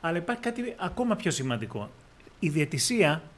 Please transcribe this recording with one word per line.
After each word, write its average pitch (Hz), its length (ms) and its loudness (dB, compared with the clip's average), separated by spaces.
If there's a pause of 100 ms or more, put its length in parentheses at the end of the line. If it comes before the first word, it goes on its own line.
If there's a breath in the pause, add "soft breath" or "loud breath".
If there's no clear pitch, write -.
Αλλά 165 160 0
υπάρχει 233 240 -2
κάτι 240 360 -4
ακόμα 214 380 0
πιο 170 160 0
σημαντικό. 110 580 -2 (500)
Η 160 100 2
διαιτησία 151 720 2 (160)